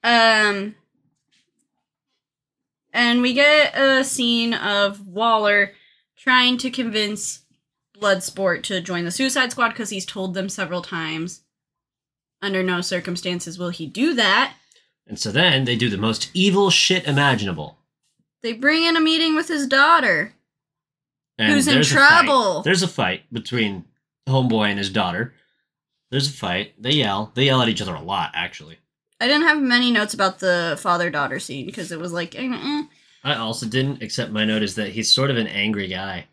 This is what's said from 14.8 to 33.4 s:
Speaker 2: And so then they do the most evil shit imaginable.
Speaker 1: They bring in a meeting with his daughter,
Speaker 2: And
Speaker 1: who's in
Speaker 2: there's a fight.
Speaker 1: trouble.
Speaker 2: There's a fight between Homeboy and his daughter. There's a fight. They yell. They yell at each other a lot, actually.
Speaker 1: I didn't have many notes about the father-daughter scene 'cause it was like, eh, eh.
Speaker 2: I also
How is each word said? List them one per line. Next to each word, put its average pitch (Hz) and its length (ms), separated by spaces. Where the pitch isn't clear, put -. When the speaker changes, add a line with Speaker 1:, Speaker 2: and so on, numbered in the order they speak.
Speaker 2:
And - 120
so 107 120
then 139 340
they 123 120
do 120 120
the 101 80
most 110 360
evil 190 360
shit 180 380
imaginable. 107 680
Speaker 1:
They 233 100
bring 294 300
in 330 140
a 330 40
meeting 320 340
with 330 120
his 294 200
daughter, 269 680
Speaker 2:
And 294 160
Speaker 1:
who's 285 140
in - 80
Speaker 2:
there's 254 160
a - 40
fight. 277 120
Speaker 1:
trouble. 214 380
Speaker 2:
There's 180 200
a 180 40
fight 95 440
between 110 540
Homeboy 117 420
and 101 100
his 98 100
daughter. 95 440
There's 135 180
a 139 60
fight. 95 480
They 123 100
yell. 107 440
They 131 100
yell 131 160
at 117 80
each 104 120
other 92 140
a 71 60
lot, 87 320
actually. 82 460
Speaker 1:
I 240 80
didn't 302 200
have 302 140
many 247 300
notes 208 240
about 190 240
the 175 420
father-daughter 156 580
scene 139 320
'cause 175 200
it 160 80
was 170 120
like, 170 240
eh, 254 160
eh. 294 320
Speaker 2:
I 139 120
also 113 320